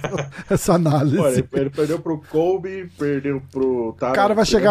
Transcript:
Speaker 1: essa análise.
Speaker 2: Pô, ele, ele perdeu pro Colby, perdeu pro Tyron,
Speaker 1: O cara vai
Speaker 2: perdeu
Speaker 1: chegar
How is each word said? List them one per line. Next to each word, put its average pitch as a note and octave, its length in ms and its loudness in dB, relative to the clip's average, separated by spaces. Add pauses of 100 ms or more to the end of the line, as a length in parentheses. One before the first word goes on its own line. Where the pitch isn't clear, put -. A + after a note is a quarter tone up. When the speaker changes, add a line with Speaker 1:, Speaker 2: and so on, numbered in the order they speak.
(480)
Speaker 1:
essa G3 260 2
análise. D3+ 420 2
Speaker 2:
Pô, D#3+ 120 2
ele, C3 260 0
ele C#3 160 0
perdeu D3+ 280 -2
pro D#3 200 -4 (120)
Colby, F#3 680 -2
perdeu C#3+ 540 -2
pro B2+ 480 -2
Tyron, B2+ 140 -2
Speaker 1:
O - 20 0
cara G3+ 200 2
vai G#3+ 100 2
Speaker 2:
perdeu - 0 -
Speaker 1:
chegar G#3 260 4